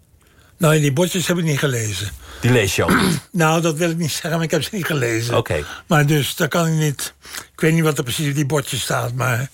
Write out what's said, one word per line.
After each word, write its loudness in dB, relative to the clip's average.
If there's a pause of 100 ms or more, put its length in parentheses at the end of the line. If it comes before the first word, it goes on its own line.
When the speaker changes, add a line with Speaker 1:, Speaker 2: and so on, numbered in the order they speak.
(580)
Speaker 1:
Nou, 4
die 2
bordjes 0
heb 2
ik 0
niet 0
gelezen. -2 (320)
Speaker 2:
Die 4
lees 4
je 2
al 2
niet? 2 (120)
Speaker 1:
<clears throat> -
Nou, 2
dat 0
wil 0
ik -2
niet -2
zeggen, -6
maar 0
ik -4
heb 0
ze -8
niet -6
gelezen. -2
Speaker 2:
Oké. -2 (240)
Speaker 1:
Maar 4
dus, 2
daar 0
kan 0
ik 0
niet... -2 (400)
Ik -20
weet 4
niet 2
wat 2
er -2
precies -2
op -2
die 2
bordjes -2
staat, -2
maar -2